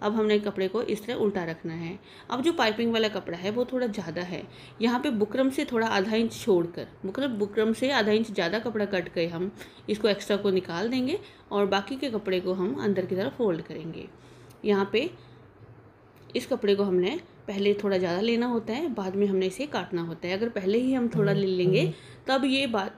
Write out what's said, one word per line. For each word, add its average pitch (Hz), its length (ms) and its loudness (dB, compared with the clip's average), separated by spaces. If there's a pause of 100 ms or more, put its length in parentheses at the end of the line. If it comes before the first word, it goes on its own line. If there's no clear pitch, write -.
अब 214 120 0
हमने 214 240 4
कपड़े 202 300 0
को 185 140 -2
इस 208 220 -4
तरह 240 120 -6
उल्टा 196 280 0
रखना 165 300 -8
है। 170 240 -8 (320)
अब 247 120 -2
जो 330 100 2
पाइपिंग 226 400 2
वाला 220 160 2
कपड़ा 180 300 -6
है, 185 120 -2
वो 240 140 0
थोड़ा 247 240 -2
ज़्यादा 175 340 -6
है, 180 200 -8 (400)
यहाँ 240 180 2
पे 294 120 0
बुकरम 233 380 2
से 285 140 -2
थोड़ा 226 240 0
आधा 214 280 0
इंच 226 180 2
छोड़कर, 170 520 0 (180)
बुकरम, 247 280 -2
बुकरम 208 400 0
से 254 180 0
आधा 220 220 4
इंच 226 180 2
ज़्यादा 190 280 0
कपड़ा 220 280 -2
कट 185 280 -4
के 170 120 0
हम 170 240 -4 (380)
इसको 208 200 2
एक्स्ट्रा 202 280 0
को 202 140 2
निकाल 185 380 0
देंगे 262 300 0 (340)
और 202 140 4
बाकी 202 300 0
के 233 140 -4
कपड़े 196 300 0
को 185 140 -2
हम 190 200 0
अंदर 185 320 0
की 185 100 -2
तरफ 226 220 -2
फोल्ड 175 240 2
करेंगे। 160 460 -10 (560)
यहाँ 196 280 4
पे 262 160 2 (1300)
इस 247 100 -2
कपड़े 208 280 2
को 202 100 2
हमने 185 340 2 (300)
पहले 202 260 2
थोड़ा 196 240 0
ज़्यादा 180 220 0
लेना 233 260 2
होता 226 260 -2
है, 311 160 -2
बाद 190 280 -4
में 202 100 4
हमने 190 200 2
इसे 220 200 -4
काटना 175 360 -4
होता 165 260 -6
है। 185 60 0
अगर 220 160 -2
पहले 202 280 0
ही 254 140 2
हम 240 160 2
थोड़ा 208 240 2
ले 196 140 2
लेंगे, 180 460 4 (340)
तब 269 180 2
ये 269 240 2
बात 214 300 -2